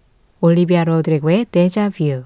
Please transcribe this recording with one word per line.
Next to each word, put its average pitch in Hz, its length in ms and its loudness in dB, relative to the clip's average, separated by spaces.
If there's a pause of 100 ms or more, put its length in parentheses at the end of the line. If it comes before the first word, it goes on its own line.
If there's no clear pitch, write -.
(400)
올리비아 170 460 2
로드리고의 160 640 0
데자뷰, 175 760 -2